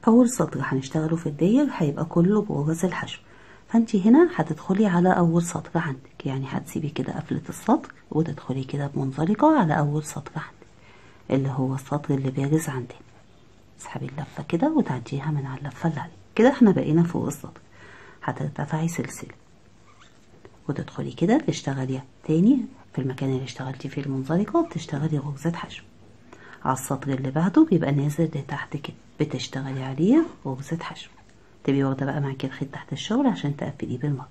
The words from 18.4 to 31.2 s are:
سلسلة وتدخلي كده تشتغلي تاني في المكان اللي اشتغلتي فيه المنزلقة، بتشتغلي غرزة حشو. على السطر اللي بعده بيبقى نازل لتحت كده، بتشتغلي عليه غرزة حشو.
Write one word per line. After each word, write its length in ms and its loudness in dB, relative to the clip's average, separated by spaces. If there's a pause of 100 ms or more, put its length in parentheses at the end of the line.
سلسلة 460 -8 (1300)
وتدخلي 440 -6
كده 260 2
تشتغلي 640 -4 (220)
تاني 400 4 (300)
في 60 -2
المكان 280 -2
اللي 160 -2
اشتغلتي 440 -10
فيه 140 -6
المنزلقة، 640 0
بتشتغلي 520 -4
غرزة 340 -4
حشو. 300 -10 (800)
على 100 2
السطر 380 -4
اللي 180 -2
بعده 400 4
بيبقى 220 2
نازل 320 2
لتحت 520 -6
كده، 200 -10 (240)
بتشتغلي 640 -4
عليه 420 4 (220)
غرزة 340 -6
حشو. 300 -12 (540)